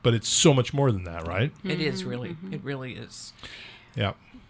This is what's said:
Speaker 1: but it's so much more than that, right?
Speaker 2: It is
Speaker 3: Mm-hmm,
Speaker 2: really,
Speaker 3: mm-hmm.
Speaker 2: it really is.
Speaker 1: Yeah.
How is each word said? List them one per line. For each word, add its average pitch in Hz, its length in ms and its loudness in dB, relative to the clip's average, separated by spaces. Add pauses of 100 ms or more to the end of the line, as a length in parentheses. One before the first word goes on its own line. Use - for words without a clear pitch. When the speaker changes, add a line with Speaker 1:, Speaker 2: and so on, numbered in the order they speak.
Speaker 1:
but 117 120 6
it's 110 140 0
so - 260 8
much 127 200 2
more 139 180 4
than 92 140 -4
that, 85 220 -8
right? 104 240 0 (120)
Speaker 2:
It 185 160 -2
is 156 220 -2
Speaker 3:
Mm-hmm, 185 80 -6
Speaker 2:
really, 123 220 -6
Speaker 3:
mm-hmm. 175 220 -10
Speaker 2:
it 156 100 -8
really 131 300 -8
is. - 380 -14 (640)
Speaker 1:
Yeah. 101 180 0 (360)